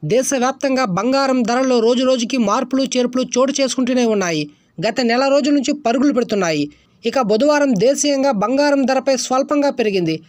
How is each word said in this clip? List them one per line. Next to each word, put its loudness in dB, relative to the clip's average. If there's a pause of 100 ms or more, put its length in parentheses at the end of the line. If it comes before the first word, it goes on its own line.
దేశవ్యాప్తంగా 0
బంగారం 0
ధరల్లో 0
రోజు 2
రోజుకి 0
మార్పులు 0
చేర్పులు -2 (160)
చోటు 2
చేసుకుంటూనే 0
ఉన్నాయి. -2 (380)
గత -4
నెల 0
రోజుల 2
నుంచి 0
పరుగులు 0
పెడుతున్నాయి. -2 (360)
ఇక 0
బుధవారం 2
దేశీయంగా 2
బంగారం 0
ధరపై 0
స్వల్పంగా 0
పెరిగింది. -2